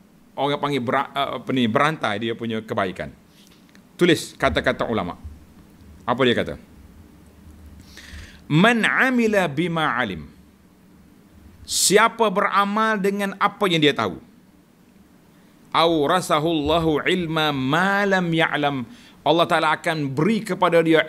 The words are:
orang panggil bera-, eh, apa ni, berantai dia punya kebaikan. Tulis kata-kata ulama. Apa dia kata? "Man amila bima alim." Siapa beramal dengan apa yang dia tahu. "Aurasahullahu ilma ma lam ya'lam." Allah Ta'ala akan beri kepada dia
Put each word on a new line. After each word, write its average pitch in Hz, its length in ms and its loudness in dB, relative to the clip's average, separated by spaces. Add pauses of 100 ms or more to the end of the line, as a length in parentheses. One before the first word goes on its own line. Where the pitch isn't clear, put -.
(400)
orang 143 160 0
panggil 143 240 -2
bera-, 135 320 -2
eh, - 240 -4
apa 120 160 -10
ni, 127 160 2
berantai 139 480 0
dia 113 160 -4
punya 113 320 -6
kebaikan. 95 480 -4 (880)
Tulis 175 400 2
kata-kata 135 480 0
ulama. 95 320 -4 (880)
Apa 120 160 -2
dia 123 80 4
kata? 90 240 -4 (1900)
"Man 202 400 4
amila 208 640 2
bima 160 480 -2
alim." 95 240 -4 (1400)
Siapa 220 640 2
beramal 202 720 0
dengan 196 400 -2
apa 202 240 -2
yang 165 160 2
dia 143 80 6
tahu. 110 320 -4 (1500)
"Aurasahullahu 160 1400 2
ilma 160 400 0
ma 170 560 0
lam 190 240 2
ya'lam." 143 560 0 (400)
Allah 160 240 4
Ta'ala 160 240 2
akan 156 400 -4
beri 170 320 0
kepada 175 320 2
dia 160 300 4